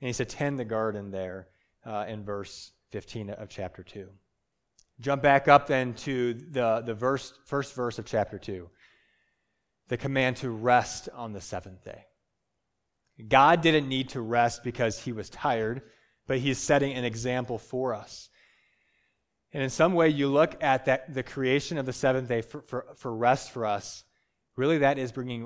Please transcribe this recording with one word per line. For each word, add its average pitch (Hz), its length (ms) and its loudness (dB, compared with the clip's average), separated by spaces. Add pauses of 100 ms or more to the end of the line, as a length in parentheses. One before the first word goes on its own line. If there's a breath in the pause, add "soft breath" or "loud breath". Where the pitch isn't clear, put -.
And 131 60 -8
he's 120 100 -2
to 127 80 -2
tend 143 340 -2
the 123 60 -4
garden 107 460 -2
there, 95 380 -8 (360)
uh, 104 240 -6
in 107 160 -10
verse 101 480 -10 (180)
fifteen 104 380 -10
of 101 220 -12
chapter 92 320 -10
two. 92 260 -16 (920)
Jump 135 220 -2
back 139 260 6
up 143 180 10
then 127 280 0
to 123 380 -2
the, 120 540 0
the 113 80 -4
verse, 127 400 -2 (100)
first 139 300 -4
verse 120 240 -4
of 113 80 -10
chapter 104 320 -2
two. 90 320 -10 (1160 soft breath)
The 123 100 -4
command 131 400 -2
to 135 100 -6
rest 117 640 0
on 117 200 -10
the 95 80 -10
seventh 92 420 -12
day. - 220 -18 (1200)
God 143 320 8
didn't 156 280 4
need 131 220 -2
to 123 120 -6
rest 117 420 0
because 117 340 -2
he 127 140 -8
was 104 160 -10
tired, 120 540 -2 (440 soft breath)
but 135 120 -2
he's 131 200 0
setting 139 360 2
an 127 100 -4
example 120 540 -4
for 127 360 -6
us. - 360 -14 (1200 soft breath)
And 147 100 -4
in 135 60 -2
some 165 240 4
way, 165 160 6
you 143 200 2
look 151 340 2
at 135 240 2
that, 135 260 0
the 131 100 -4
creation 139 540 -2
of 135 80 -4
the 127 80 -4
seventh 131 360 0
day 120 120 0
for, - 220 -12
for, - 240 -8 (100)
for 120 180 -8
rest 120 360 2
for 117 160 -6
us, - 380 -6 (520)
really 151 220 2
that 139 200 4
is 127 140 -6
bringing 123 340 -8